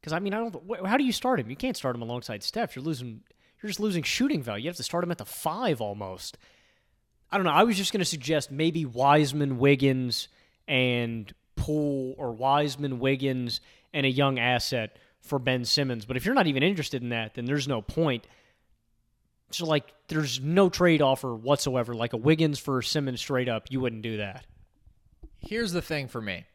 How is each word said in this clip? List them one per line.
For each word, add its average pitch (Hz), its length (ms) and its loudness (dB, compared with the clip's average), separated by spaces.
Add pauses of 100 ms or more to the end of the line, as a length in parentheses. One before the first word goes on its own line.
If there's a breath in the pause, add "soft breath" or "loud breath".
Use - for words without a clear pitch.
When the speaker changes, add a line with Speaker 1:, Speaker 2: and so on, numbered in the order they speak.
Speaker 1:
'cause, 156 100 -6
I 170 60 0
mean, 196 140 -2
I 214 40 -2
don't, 226 180 -4 (140)
wh-, 190 160 -6
how 214 120 2
do 285 60 4
you 247 100 2
start 254 260 0
him? 110 100 -4
You 135 60 -8
can't 254 220 -4
start 127 180 -2
him 117 80 -6
alongside 117 400 -8
Steph. - 320 -4
You're 131 100 -10
losing, 123 380 -6 (380 soft breath)
you're 208 80 -8
just 185 100 -6
losing 190 240 0
shooting 240 400 0
value. 113 220 -4
You 165 40 -2
have 180 80 -8
to - 60 -8
start 175 200 -2
him 170 80 -2
at 170 60 -4
the 104 80 -12
five 165 560 -2
almost. 101 560 -8 (960 soft breath)
I 202 60 0
don't 190 80 2
know. 160 60 4
I 165 120 8
was 226 140 4
just 190 160 -2
gonna 190 120 0
suggest 143 460 -2
maybe 160 340 0
Wiseman, 139 720 4
Wiggins, 131 720 4 (400 soft breath)
and 120 680 0 (220)
Poole, 143 640 -2
or 123 160 -6
Wiseman, 135 680 0
Wiggins, 131 600 0 (320 soft breath)
and 143 120 0
a 135 40 6
young 135 280 2
asset 120 600 0 (240 soft breath)
for 143 180 -4
Ben 127 240 2
Simmons. 120 420 0
But 127 120 -6
if 131 80 -4
you're 247 100 2
not 196 120 4
even 135 160 2
interested 156 380 0
in 120 80 -6
that, 113 260 -4
then 120 100 -6
there's 135 220 0
no 120 140 -2
point. 143 460 0 (1200 soft breath)
So, 175 140 -6
like, 156 280 0 (160)
there's 135 320 -2
no 180 280 4
trade 170 320 4
offer 131 320 2
whatsoever. 120 640 0
Like, 117 180 -2
a 117 40 -4
Wiggins 151 420 4
for 131 220 -2
Simmons 135 400 -2
straight 127 260 -2
up, 113 240 -4
you 131 80 -2
wouldn't 113 220 -2
do 110 160 -6
that. 101 280 -8 (920)
Speaker 2:
Here's 214 320 -4
the 175 100 -2
thing 143 260 -4
for 117 140 -8
me. 98 340 -8